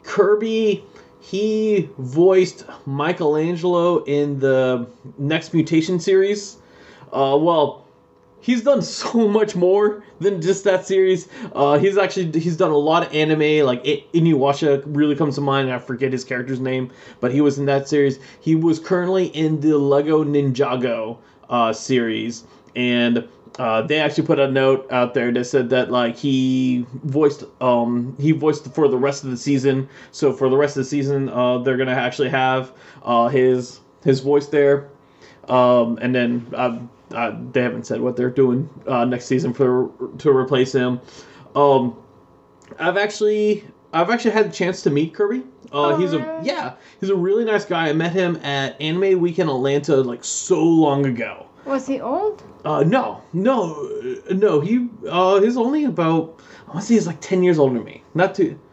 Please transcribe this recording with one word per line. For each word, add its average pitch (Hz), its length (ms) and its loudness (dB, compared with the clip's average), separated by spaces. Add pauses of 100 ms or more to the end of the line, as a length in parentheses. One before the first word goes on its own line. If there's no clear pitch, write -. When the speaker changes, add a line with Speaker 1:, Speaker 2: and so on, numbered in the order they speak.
Speaker 1:
Kirby, 214 800 0 (360)
he 214 680 -2 (100)
voiced 180 680 2 (220)
Michelangelo 165 1160 0
in 143 360 -2
the 131 460 2 (320)
Next 156 360 -4
Mutation 165 460 0
series. 196 560 0 (560)
Uh, 139 280 2
well, 160 460 0 (540)
he's 240 220 -2
done 247 200 2
<laughs> - 180 -10
so 226 280 0
much 208 260 0
more 202 480 2 (160)
than 185 240 -2
just 185 220 -2
that 185 220 0
series. 190 420 0 (240)
Uh, 143 260 2
he's 190 180 2
actually, 185 440 0
he's 165 160 -4
done 170 160 0
a 147 40 2
lot 160 300 2
of - 80 -12
anime, 151 500 2
like, 123 220 0
I-, 143 260 -2
Inuyasha 143 760 2
really 147 280 0
comes 143 220 -2
to 143 40 -4
mind, 135 280 0
and 127 80 -4
I - 20 -6
forget 131 340 -4
his 123 120 -4
character's 123 360 -6
name, 127 300 -4 (300)
but 123 120 -2
he 139 80 2
was 143 200 2
in 139 60 -2
that 139 220 0
series. 143 300 2 (220)
He 160 160 2
was 160 240 0
currently 180 460 0
in 156 340 -2
the 151 180 2
Lego 147 460 2
Ninjago, 123 960 -2 (300)
uh, 117 240 0
series, 117 720 -4 (300)
and, 120 540 0 (300)
uh, 113 240 0
they 147 180 -2
actually 147 260 0
put 160 120 2
a 139 120 2
note 135 400 2
out 123 220 0
there 120 180 0
that 123 140 -2
said 123 240 0
that, 127 220 0
like, 120 260 0
he 131 680 0 (180)
voiced, 143 400 0 (160)
um, 120 580 0
he 147 140 2
voiced 147 400 -2
for 151 160 2
the 135 80 2
rest 139 280 -2
of 131 60 -8
the 123 60 -4
season. 135 500 0 (240)
So 139 220 0
for 131 160 0
the 131 80 4
rest 143 220 2
of 131 60 -2
the - 40 -8
season, 139 400 -2
uh, 123 300 0
they're 127 180 0
gonna 127 160 -2
actually 127 380 -2
have, 131 420 -2 (300)
uh, 120 260 2
his, 127 520 0 (240)
his 135 160 2
voice 143 260 0
there. 143 420 2 (600)
Um, 123 520 4
and 123 140 -2
then, 120 400 -2
uh, 120 240 -2 (360)
uh, 113 220 -4 (160)
they 131 80 2
haven't 117 240 -4
said 120 160 -6
what 123 160 -2
they're 123 140 -2
doing, 127 400 2 (160)
uh, 123 180 0
next 123 220 -4
season 131 260 0
for, 127 380 0 (260)
to 151 140 2
replace 131 440 2
him. 123 240 0 (560)
Um, 135 400 4 (840)
I've 180 180 0
actually, 208 680 0 (280)
I've 170 160 0
actually 233 220 0
had 208 200 2
the - 40 -16
chance 185 300 -4
to 156 60 2
meet 147 220 -2
Kirby. 208 280 -2 (320)
Uh, 147 200 0
Speaker 2:
Oh, 151 60 2
Speaker 1:
he's 170 160 0
a, 151 60 -2
Speaker 2:
really? 165 260 -8
Speaker 1:
yeah, 247 260 -6 (280)
he's 190 100 -4
a 196 60 2
really 196 280 0
nice 208 220 -2
guy. 165 240 -2
I - 20 0
met 160 200 0
him 175 300 0
at 139 380 -6
Anime 180 400 0
Weekend 170 300 0
Atlanta, 139 460 0
like, 123 280 -2
so - 380 -2
long 156 420 4
ago. 113 400 -4 (220)
Speaker 2:
Was 269 200 -4
he 269 140 -4
old? 381 420 -4 (220)
Speaker 1:
Uh, 151 200 0
no, 165 380 0 (100)
no, 190 420 0 (540)
uh, 185 60 -2
no. 190 260 2
He, 240 280 0 (200)
uh, 185 320 4
he's 233 160 2
only 269 280 0
about, 165 560 -2 (260)
I - 40 -20
wanna 175 120 -8
say 233 120 2
he's, 190 120 2
like, 165 140 -8
ten 185 220 0
years 180 160 4
older 135 160 4
than 110 100 -4
me. - 180 -18 (120)
Not 185 200 0
too. 165 240 -2 (140)